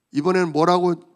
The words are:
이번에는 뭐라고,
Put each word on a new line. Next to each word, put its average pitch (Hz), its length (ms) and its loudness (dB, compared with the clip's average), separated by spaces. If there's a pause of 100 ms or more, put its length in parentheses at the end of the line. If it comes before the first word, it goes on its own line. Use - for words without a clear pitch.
(100)
이번에는 175 400 -2
뭐라고, 175 440 0 (200)